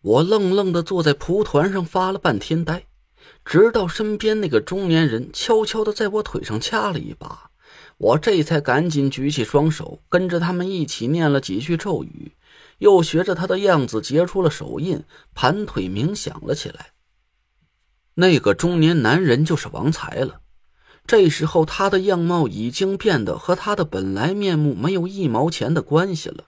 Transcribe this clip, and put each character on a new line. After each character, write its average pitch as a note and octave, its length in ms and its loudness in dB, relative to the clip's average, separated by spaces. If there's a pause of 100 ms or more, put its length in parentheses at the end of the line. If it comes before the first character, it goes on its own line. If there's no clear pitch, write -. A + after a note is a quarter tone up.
我 A#2 240 4
愣 F#3+ 320 2
愣 G3 160 2
地 E3+ 100 0
坐 F3 180 -2
在 D3+ 140 2
蒲 G3 300 -2
团 F3+ 280 2
上 F#3+ 120 -2
发 F#3 260 -2
了 F#3+ 80 -6
半 C3+ 180 0
天 D#3+ 280 -2
呆， E3 240 -6 (560)
直 G#3 260 6
到 A3 160 0
身 G#3+ 320 -4
边 A3 220 0
那 F#3+ 80 -2
个 A2+ 120 2
中 F#3+ 280 -4
年 E3 180 4
人 A#2+ 260 -2
悄 A3 320 2
悄 G#3+ 200 -2
地 G#3+ 80 -2
在 G#3 160 -2
我 G#3+ 120 -2
腿 - 220 -6
上 A2 180 -4
掐 G#3+ 300 -2
了 E3 80 -4
一 - 160 -10
把， - 340 -18 (480)
我 A#2+ 220 2
这 F3 240 2
才 D3+ 180 0
赶 D3 300 0
紧 C#3 180 0
举 C3+ 220 -4
起 C#3+ 140 -2
双 D3 260 2
手， - 380 -10
跟 F3+ 200 0
着 E3+ 120 -2
他 F3 120 -2
们 F3+ 160 -4
一 F3+ 160 -4
起 - 220 -8
念 D#3 240 2
了 C#3 100 2
几 F#2+ 200 -6
句 E3 160 -4
咒 D#3+ 260 -4
语， - 300 -16 (460)
又 G3 220 8
学 D#3+ 220 0
着 F#3 140 -2
他 F3 100 -6
的 F#3 140 -2
样 E3+ 260 4
子 A2 140 -4
结 D3+ 260 0
出 F#3+ 160 -4
了 E3 80 4
手 - 300 -10
印， F3 240 -4 (280)
盘 F#3 320 0
腿 G#2+ 200 -6
冥 G#2 280 -4
想 - 320 -10
了 D3 120 -4
起 - 120 -10
来。 - 220 -18 (1200)
那 E3+ 260 6
个 G#2 120 2
中 E3+ 280 0
年 D#3+ 200 4
男 B2+ 220 4
人 C#3+ 220 4
就 D#3+ 100 0
是 - 140 -6
王 C#3 240 -2
才 - 320 -8
了， - 160 -10 (680)
这 G3 240 6
时 D3+ 160 -4
候 D#3+ 180 2
他 G3 240 -2
的 F#3+ 120 2
样 F#3 180 0
貌 E3+ 300 0
已 G#2 200 -6
经 F#3+ 300 -2
变 D#3 260 0
得 - 140 -4
和 - 160 0
他 G#3 220 -4
的 F3+ 80 0
本 F#2+ 280 -4
来 B2 220 -2
面 G3 240 0
目 D3 160 2
没 C3+ 200 -2
有 F3 120 -2
一 F#3+ 220 -4
毛 B2 200 0
钱 C#3+ 240 -4
的 E3 80 0
关 E3+ 360 -2
系 - 120 -10
了。 - 200 -16